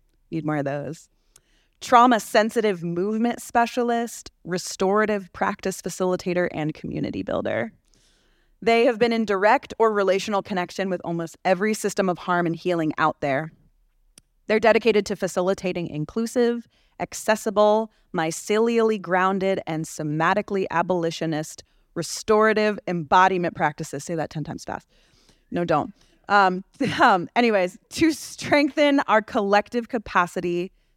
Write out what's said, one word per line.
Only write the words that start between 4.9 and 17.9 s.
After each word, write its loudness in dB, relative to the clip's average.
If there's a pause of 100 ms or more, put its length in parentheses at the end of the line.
practice -4
facilitator, -2
and -6
community -6
builder. -4 (880)
They 2
have 2
been 2
in 0
direct 2
or 4
relational 0
connection -4
with -4
almost -6
every 2
system -2
of -4
harm 0
and -2
healing -2
out 0
there. -4 (960)
They're 2
dedicated 4
to -4
facilitating -2
inclusive, -2 (320)
accessible, 0 (220)